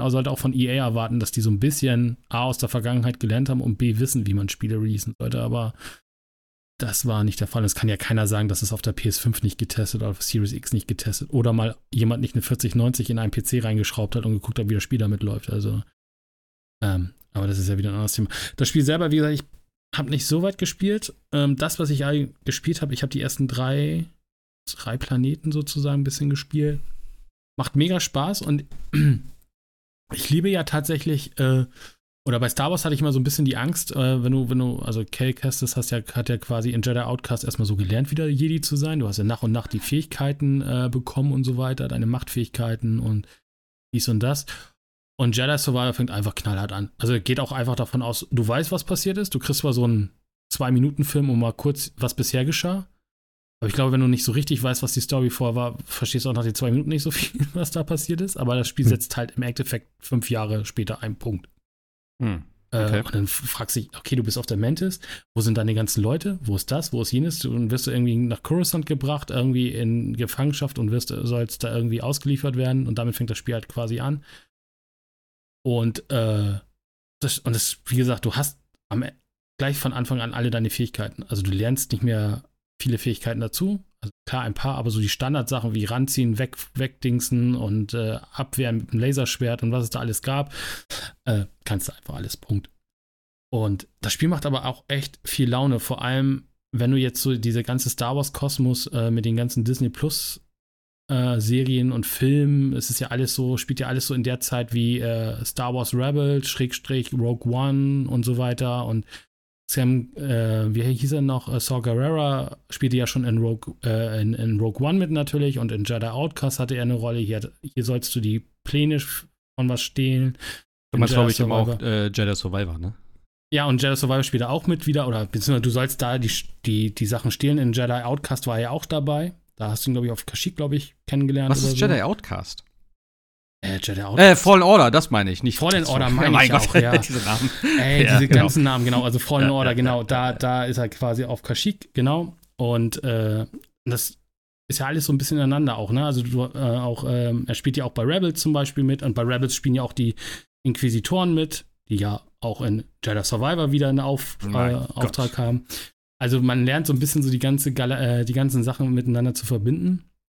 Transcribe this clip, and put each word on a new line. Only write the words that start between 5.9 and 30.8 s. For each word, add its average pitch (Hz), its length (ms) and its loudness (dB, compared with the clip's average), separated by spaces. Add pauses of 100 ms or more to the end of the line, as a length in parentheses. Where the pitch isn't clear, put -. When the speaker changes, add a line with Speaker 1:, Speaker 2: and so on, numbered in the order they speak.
Speaker 1:
das 110 260 -2
war 107 180 2
nicht 104 160 0
der 107 80 -2
Fall. 113 160 0
Es 101 120 2
kann - 120 0
ja 101 100 2
keiner 110 280 0
sagen, 104 220 2
dass 98 140 0
es 101 120 -2
auf 107 80 -6
der 107 120 -2
P - 140 -2
S 101 120 0
fünf - 240 0
nicht 107 140 0
getestet 107 440 -2
oder 107 80 -2
auf 95 100 -4
der - 60 -6
Series 107 280 0
X - 200 -8
nicht 107 140 0
getestet 107 420 -4
oder 120 240 2
mal 113 220 0 (180)
jemand 113 280 2
nicht - 140 -2
eine 113 60 0
vierzig 117 320 -2
neunzig 120 360 2
in 117 100 0
einen 110 120 0
P - 120 -2
C 127 160 0
reingeschraubt 107 560 0
hat 110 100 0
und 110 80 2
geguckt 107 260 -4
hat, 104 100 0
wie 110 40 2
das 101 100 0
Spiel - 160 -2
damit 104 240 0
läuft. 104 260 -2
Also, 104 340 -2 (1000)
ähm, 92 300 -2 (200)
aber 98 140 -2
das 98 120 0
ist 95 100 0
ja 98 80 0
wieder 98 120 0
ein 98 60 -4
anderes 107 180 -2
Thema. 107 160 -2 (260)
Das 139 140 0
Spiel 151 140 2
selber, 156 280 2
wie 151 60 2
gesagt, 151 180 2
ich 139 80 -4 (520)
hab 143 140 -4
nicht 147 160 -2
so 160 160 2
weit 190 160 -2
gespielt. 196 560 -2 (180)
Ähm, 143 240 2
das, 151 220 -4
was 151 140 0
ich 143 140 0
all 143 240 0 (140)
gespielt - 380 -4
hab, 143 100 -4
ich 127 120 -4
hab 135 80 -4
die 139 100 -4
ersten 131 260 -2
drei, 143 580 -2 (720)
drei 120 220 -6
Planeten 135 540 0
sozusagen 143 500 -2
ein - 20 2
bisschen 143 280 -2
gespielt. 147 480 0 (800)
Macht - 180 -2
mega 170 240 2
Spaß 160 420 -2
und 143 240 -2 (260)
<clears throat> - 1200 -2
ich - 160 -4
liebe 170 200 2
ja 185 140 0
tatsächlich, 147 760 -2